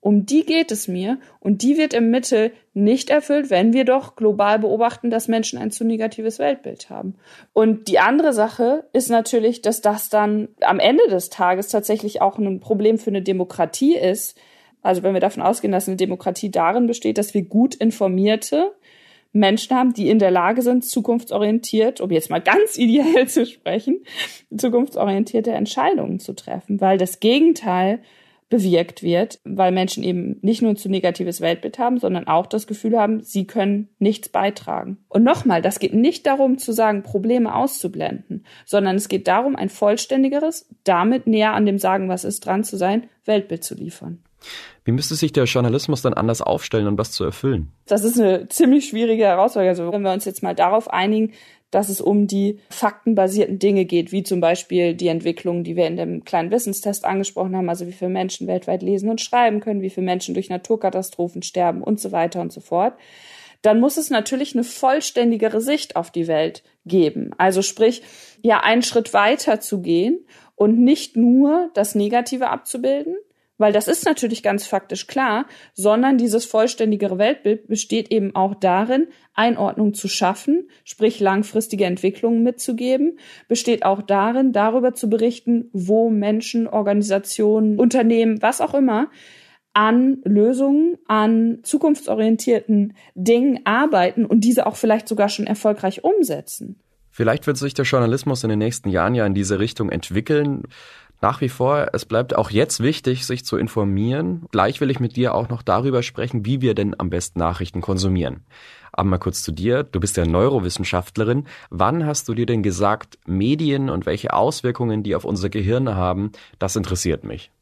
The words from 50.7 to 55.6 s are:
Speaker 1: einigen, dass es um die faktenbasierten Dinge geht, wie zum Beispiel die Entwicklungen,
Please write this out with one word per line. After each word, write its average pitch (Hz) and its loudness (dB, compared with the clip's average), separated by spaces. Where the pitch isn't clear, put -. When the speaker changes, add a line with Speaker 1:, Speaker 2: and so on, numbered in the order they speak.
Speaker 1:
einigen, 220 0
dass 202 0
es 196 -6
um 208 2
die 196 -2
faktenbasierten 202 0
Dinge 196 2
geht, 170 -2
wie 190 -2
zum 185 -2
Beispiel 175 0
die 170 -2
Entwicklungen, 170 -4